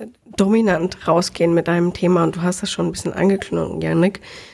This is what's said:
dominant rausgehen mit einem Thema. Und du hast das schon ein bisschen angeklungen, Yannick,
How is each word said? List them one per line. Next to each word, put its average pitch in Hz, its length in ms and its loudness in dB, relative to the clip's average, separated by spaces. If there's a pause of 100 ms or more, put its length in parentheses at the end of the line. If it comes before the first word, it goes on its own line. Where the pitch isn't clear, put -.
(380)
dominant 190 680 2
rausgehen 170 480 2
mit 170 140 2
einem 175 240 2
Thema. 175 320 2
Und 165 140 -2
du 165 60 -6
hast 180 180 -2
das 190 100 -6
schon 175 160 -4
ein 165 60 -2
bisschen - 200 -8
angeklungen, 180 680 -2
Yannick, 165 400 0 (320)